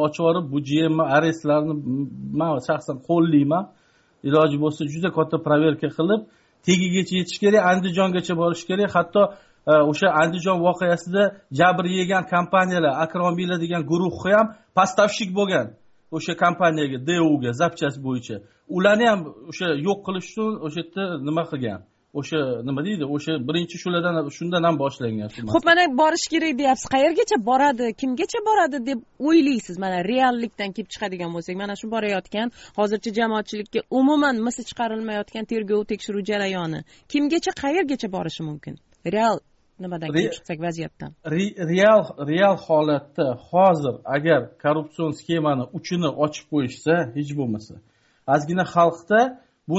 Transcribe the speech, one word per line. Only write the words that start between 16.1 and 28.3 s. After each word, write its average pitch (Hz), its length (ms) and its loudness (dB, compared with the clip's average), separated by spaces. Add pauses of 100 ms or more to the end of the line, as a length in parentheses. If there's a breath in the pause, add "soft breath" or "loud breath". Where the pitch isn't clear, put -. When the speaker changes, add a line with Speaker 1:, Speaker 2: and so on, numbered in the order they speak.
Speaker 1:
o'sha 160 180 -6 (100)
kompaniyaga, 160 540 2 (100)
D - 20 -2 (200)
U - 20 6 (120)
ga, 120 80 0 (100)
zapchast 147 460 -2
bo'yicha. 120 280 -6 (400 soft breath)
Ularni 208 360 4
ham 196 80 2 (320)
o'sha 185 160 -6 (200)
yo'q 196 180 0
qilish 185 260 -6
uchun 220 200 -4 (140)
o'sha 151 160 -6
yerda 196 220 -8 (240)
nima 160 240 -2
qilgan? 113 300 -6 (380)
O'sha, 151 200 -4 (280)
nima 139 200 -4
deydi? 196 160 -4 (120)
O'sha 147 180 -4 (140)
birinchi 170 360 -4
shulardan, 175 320 -2 (220)
shundan 170 300 -2
ham 165 160 2
boshlangan 110 500 -4
shu - 80 -16
Speaker 2:
Xo'p, 113 40 -8
Speaker 1:
masala. 330 240 2
Speaker 2:
mana 349 140 6 (180)
borish 311 320 2
kerak 320 280 0
deyapsiz. 262 340 0
Qayergacha 330 420 2 (120)
boradi, 247 360 2 (160)
kimgacha 269 380 -4 (100)